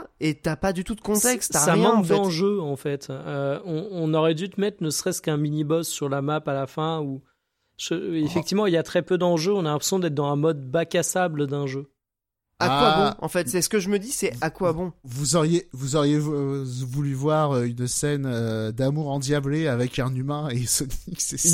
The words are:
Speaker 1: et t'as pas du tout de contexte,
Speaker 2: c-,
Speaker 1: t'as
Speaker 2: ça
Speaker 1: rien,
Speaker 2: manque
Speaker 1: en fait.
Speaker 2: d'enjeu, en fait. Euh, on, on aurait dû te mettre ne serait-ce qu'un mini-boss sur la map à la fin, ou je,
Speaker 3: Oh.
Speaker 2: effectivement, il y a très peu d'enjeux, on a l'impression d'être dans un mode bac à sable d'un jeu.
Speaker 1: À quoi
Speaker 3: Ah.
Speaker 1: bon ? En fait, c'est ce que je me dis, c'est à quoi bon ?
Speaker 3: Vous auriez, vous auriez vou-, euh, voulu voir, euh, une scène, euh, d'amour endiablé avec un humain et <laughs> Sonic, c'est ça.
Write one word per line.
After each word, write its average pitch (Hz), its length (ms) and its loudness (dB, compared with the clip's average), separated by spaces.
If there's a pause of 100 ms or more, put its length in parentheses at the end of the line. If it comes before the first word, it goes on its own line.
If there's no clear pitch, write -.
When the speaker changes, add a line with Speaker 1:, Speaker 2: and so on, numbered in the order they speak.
(180)
Speaker 1:
et 156 160 0
t'as 160 220 -4
pas 196 160 0
du 180 100 -4
tout 214 140 -4
de - 40 -14
contexte, 214 520 0
Speaker 2:
c-, 170 60 2
Speaker 1:
t'as 143 80 2
Speaker 2:
ça 175 80 6
Speaker 1:
rien, 175 100 6
Speaker 2:
manque 220 140 6
Speaker 1:
en 190 60 4
fait. 170 100 4
Speaker 2:
d'enjeu, 196 460 2
en 147 160 -2
fait. 143 340 -6
Euh, 139 540 -4
on, 160 280 -4
on 160 220 0
aurait 160 200 4
dû 185 160 -4
te - 100 -6
mettre 202 220 -2
ne 156 80 0
serait-ce - 320 -4
qu'un 156 140 -2
mini-boss 151 520 0
sur - 200 -4
la 139 120 -2
map 147 260 -2
à 143 60 -2
la 135 140 -2
fin, 160 340 -4
ou 135 220 -6 (540)
je, - 180 -6
Speaker 3:
Oh. 175 200 -4
Speaker 2:
effectivement, 170 520 0
il 185 60 2
y 165 40 4
a 160 60 2
très 175 200 -2
peu 180 160 0
d'enjeux, 175 360 2
on 196 60 0
a 160 100 0
l'impression 151 300 0
d'être 165 140 0
dans 143 120 0
un 143 100 0
mode 143 320 0
bac 165 280 0
à 170 80 2
sable 160 420 0
d'un 143 220 -2
jeu. 139 220 -8 (680)
Speaker 1:
À - 80 0
quoi 135 100 2 (160)
Speaker 3:
Ah. 156 280 4
Speaker 1:
bon ? - 40 -2
En 156 40 -2
fait, 170 200 0
c'est 175 140 0
ce - 80 0
que 214 80 2
je 180 100 0
me 202 120 2
dis, 226 100 -10
c'est - 220 -2 (100)
à 156 80 0
quoi 175 240 0
bon ? 175 180 -4 (120)
Speaker 3:
Vous 135 320 0
auriez, 170 360 4
vous 131 240 -4
auriez 147 220 4
vou-, 151 160 0
euh, 139 300 -2 (240)
voulu 139 260 -2
voir, 151 380 2
euh, 123 120 2
une 123 220 -2
scène, 143 400 -2
euh, 113 460 -2
d'amour 143 380 0
endiablé 143 580 0
avec 123 320 0
un 131 140 -2
humain 147 360 -4
et 123 160 -2
<laughs> - 0 -
Sonic, - 540 -4
c'est - 180 -6
ça. - 160 0